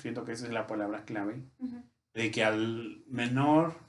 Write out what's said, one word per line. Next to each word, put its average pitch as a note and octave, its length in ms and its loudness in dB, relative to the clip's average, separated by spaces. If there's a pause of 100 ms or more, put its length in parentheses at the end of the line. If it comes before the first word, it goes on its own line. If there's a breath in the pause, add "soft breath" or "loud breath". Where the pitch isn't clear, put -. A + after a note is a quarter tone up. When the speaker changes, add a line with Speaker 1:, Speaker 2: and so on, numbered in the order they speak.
Speaker 1:
siento A#2+ 220 -6
que A#2+ 80 -8
esa A#2+ 140 -8
es A#2+ 60 -6
la A2 140 -2
palabra G#2+ 380 -4
clave, A2 400 -6 (160)
Speaker 2:
Ujú. B3 220 -8 (320)
Speaker 1:
de A2+ 180 0
que A2+ 120 2
al A2+ 640 0
menor C#3 680 4 (140)